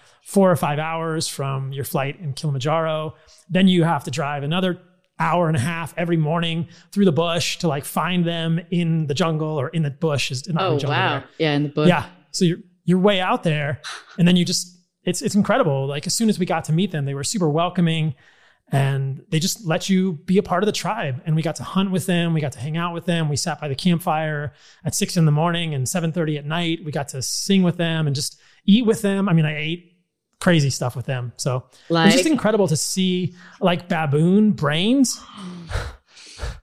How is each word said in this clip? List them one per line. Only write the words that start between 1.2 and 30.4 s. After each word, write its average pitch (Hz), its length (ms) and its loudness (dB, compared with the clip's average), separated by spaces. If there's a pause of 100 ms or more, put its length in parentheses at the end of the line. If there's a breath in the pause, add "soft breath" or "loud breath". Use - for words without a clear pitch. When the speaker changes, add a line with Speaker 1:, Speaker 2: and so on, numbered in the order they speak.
Speaker 1:
from 135 460 -6
your 135 120 -6
flight 143 360 -4
in 151 120 -6
Kilimanjaro. 156 840 -2 (360 soft breath)
Then 185 160 6
you 180 160 6
have 156 220 2
to 131 60 -6
drive 143 340 -4
another 180 360 -2 (380)
hour 165 300 2
and 160 80 2
a 131 40 0
half 165 360 -4
every 170 200 0
morning 165 500 0 (260 soft breath)
through 202 120 2
the 185 80 6
bush 170 460 0
to, 175 100 0
like, 143 160 -2
find 175 400 0
them 165 360 0 (100)
in 165 360 0
the 143 80 -2
jungle 156 460 0
or 131 80 -4
in 170 140 0
the 143 80 0
bush 143 400 -2
is 131 180 -8
not 170 140 0
Speaker 2:
Oh, 190 60 0
Speaker 1:
really 156 120 2
jungle 143 180 0
Speaker 2:
wow. 165 220 0
Speaker 1:
there. - 80 -18 (100)
Speaker 2:
Yeah, 151 160 2
in 143 100 2
the 147 40 -2
bush. 151 200 2
Speaker 1:
Yeah. 160 180 2 (260)
So - 120 -2
you're, 170 140 0 (260)
you're 180 140 2
way 190 220 4
out 226 240 0
there 151 360 -2 (380 loud breath)
and 175 80 6
then 180 100 6
you 175 80 4
just, - 340 -6 (260)
it's, - 180 -4
it's 214 120 -2
incredible. 196 520 2
Like, 143 200 -6
as 180 80 -2
soon 226 140 2
as 208 120 0
we 180 60 0
got 165 180 -2
to 156 80 -2
meet 185 200 0
them, 147 120 -4
they 139 100 -4
were 139 100 -6
super 175 260 -2
welcoming 160 640 0 (580 soft breath)
and 135 560 -2
they 160 100 0
just 190 280 -4
let 165 220 -2
you 185 260 2 (100)
be 185 140 2
a - 40 2
part 175 200 -2
of 208 40 0
the 208 60 -2
tribe. 170 540 -6
And 156 100 0
we 160 60 0
got 160 140 -4
to 120 80 -12
hunt 196 260 -2
with 185 160 -2
them. 170 260 0
We 160 80 0
got 147 120 -4
to - 80 -16
hang 151 160 -6
out 170 180 -4
with 165 120 -10
them. 165 220 0
We 143 80 -2
sat 151 240 -4
by 156 80 -6
the 135 80 -4
campfire 156 800 0 (300 soft breath)
at - 100 -4
six - 220 -4
in 165 80 4
the 151 80 6
morning 165 420 0
and 131 140 -2
seven 165 240 -2
thirty 156 260 -2
at 143 80 -10
night. 165 380 -2
We 151 60 -8
got 143 180 -4
to 131 140 -8
sing - 400 2
with 175 140 2
them 165 300 0
and 135 100 0
just - 240 -8 (260 soft breath)
eat 220 200 6
with 220 160 2
them. 196 260 0
I 175 60 4
mean, 160 100 6
I 151 120 -2
ate 160 320 -6 (520)